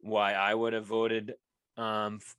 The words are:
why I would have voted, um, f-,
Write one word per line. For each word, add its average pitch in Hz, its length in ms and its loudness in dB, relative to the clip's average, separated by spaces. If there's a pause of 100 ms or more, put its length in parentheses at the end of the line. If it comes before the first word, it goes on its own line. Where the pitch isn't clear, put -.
why 104 320 2
I 98 200 2
would 113 200 2
have 110 140 -4
voted, 113 480 0 (420)
um, 107 440 -2
f-, - 180 -20